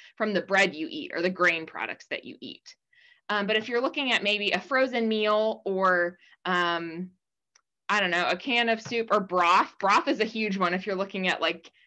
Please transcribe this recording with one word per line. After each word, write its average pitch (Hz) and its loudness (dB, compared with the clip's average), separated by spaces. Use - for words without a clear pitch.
from 214 -2
the 175 0
bread 190 2
you 156 -6
eat - -10
or 165 -2
the 185 2
grain 165 0
products - -8
that - -6
you - -14
eat. - -16
Um, 202 0
but 214 2
if 220 -6
you're 240 -2
looking 269 -2
at 214 2
maybe 202 0
a 185 0
frozen 254 0
meal 214 0
or, 185 2
um, 175 0
I 202 2
don't 180 0
know, 170 2
a 180 0
can 240 0
of 226 2
soup 226 -4
or 214 4
broth, 185 4
broth 202 2
is 254 0
a 214 0
huge 214 -2
one. 180 0
If 190 -4
you're 196 -2
looking 190 -4
at, 170 0
like, 170 -4